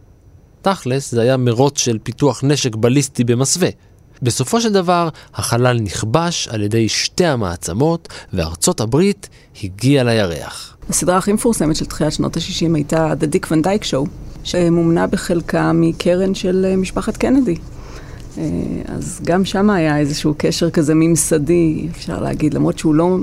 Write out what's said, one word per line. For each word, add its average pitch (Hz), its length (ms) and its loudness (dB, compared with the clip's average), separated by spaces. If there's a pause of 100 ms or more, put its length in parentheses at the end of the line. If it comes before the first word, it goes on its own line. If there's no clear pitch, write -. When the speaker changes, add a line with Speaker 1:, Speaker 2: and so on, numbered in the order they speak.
(640)
Speaker 1:
תכלס, 139 480 -2
זה 117 120 2
היה 127 140 4
מרוץ 127 420 2
של 113 240 0
פיתוח 131 420 0
נשק 135 300 0
בליסטי 120 500 2
במסווה. 131 440 2 (540)
בסופו 127 380 0
של 226 120 0
דבר, 175 360 2 (260)
החלל 120 460 0
נכבש 120 680 -2
על 113 140 -4
ידי 113 260 2
שתי - 360 -2
המעצמות, 127 840 -2 (240)
וארצות 82 480 -2
הברית 151 480 0 (360)
הגיעה 120 400 2
לירח. 104 720 -2 (120)
Speaker 2:
הסדרה 180 280 2
הכי 196 160 0
מפורסמת 202 440 0
של - 80 -4
תחילת 151 280 -2
שנות 143 240 -4
השישים 170 380 -2
הייתה 156 460 0
The 156 160 0
Dick 185 100 0
Van 160 200 0
Dyke 202 180 0
Show, 143 240 -2 (360)
שמומנה 170 600 2
בחלקה 165 680 0
מקרן 175 640 2
של, 185 340 0
אה, 190 80 2
משפחת 185 400 -2
קנדי. 233 400 2 (840)
אה, 160 60 -4 (440)
אז - 360 -8
גם 180 200 2
שם 202 260 2
היה 156 280 2
איזשהו 147 400 0
קשר 165 320 0
כזה 156 240 2
ממסדי, 160 960 2
אפשר 180 300 -8
להגיד, - 340 -2
למרות 151 240 0
שהוא 156 160 2
לא 175 280 4